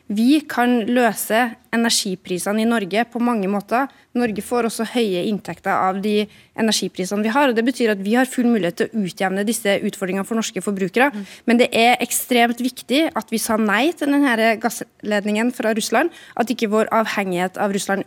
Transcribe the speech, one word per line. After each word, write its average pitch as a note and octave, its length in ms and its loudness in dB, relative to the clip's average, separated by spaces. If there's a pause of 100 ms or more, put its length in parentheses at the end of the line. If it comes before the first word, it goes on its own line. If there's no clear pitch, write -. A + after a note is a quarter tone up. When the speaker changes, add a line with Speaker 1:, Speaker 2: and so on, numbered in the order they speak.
Speaker 1:
Vi A#3+ 320 4
kan A#3+ 500 0
løse A#3 640 0 (180)
energiprisene G#3+ 920 -2
i - 20 2
Norge A3 400 0
på A#3 160 -8
mange A#3 240 0
måter. G3+ 400 0 (260)
Norge A3 300 -2
får A#3+ 240 -2
også A3 240 -4
høye G3 400 0
inntekter F#3+ 400 -6
av F#3 320 0
de G#3 240 0 (320)
energiprisene G#3 640 -2
vi G#3+ 80 0
har, C#4 180 2
og A#3 60 2
det A3+ 80 0
betyr A#3+ 300 0
at G3 100 -4
vi G#3 160 0
har B3+ 80 4
full A#3+ 240 0
mulighet F3+ 240 0
til - 140 -2
å G#3+ 180 -2
utjevne F#3+ 400 -2
disse G3+ 400 0
utfordringene G3 400 -4
for A3+ 80 -4
norske A3 320 -4
forbrukere. G#3 480 0
Speaker 2:
Mm. G3+ 100 -10 (220)
Speaker 1:
Men A#3 160 4
det - 80 2
er A#3 320 4
ekstremt A#3+ 560 0
viktig C4 560 -2
at - 160 -6
vi A3+ 80 -2
sa A3+ 180 -2
nei A3 360 2
til D4 180 -2
denne A3+ 480 2
gassledningen G#3+ 960 -2
fra A3 180 -2
Russland, A#3 380 0 (240)
at B3 160 -2
ikke G#3+ 240 -2
vår A3 160 2
avhengighet F#3+ 640 -2
av G3+ 140 -2
Russland G3 360 -2